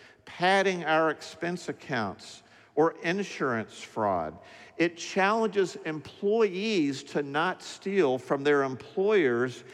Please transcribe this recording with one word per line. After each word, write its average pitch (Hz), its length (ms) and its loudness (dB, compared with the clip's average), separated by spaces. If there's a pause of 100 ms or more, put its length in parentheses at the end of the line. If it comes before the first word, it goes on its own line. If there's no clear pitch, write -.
(260)
padding 185 580 2
our 160 280 2
expense - 580 -8
accounts, - 720 -6 (320)
or 160 300 4
insurance 151 760 -2
fraud. 90 560 -2 (420)
It 170 200 0
challenges 196 800 0 (100)
employees 185 1160 0
to - 180 -4
not 151 400 -2
steal 170 560 0
from 139 260 -4
their 143 200 4
employers, 131 1000 0 (100)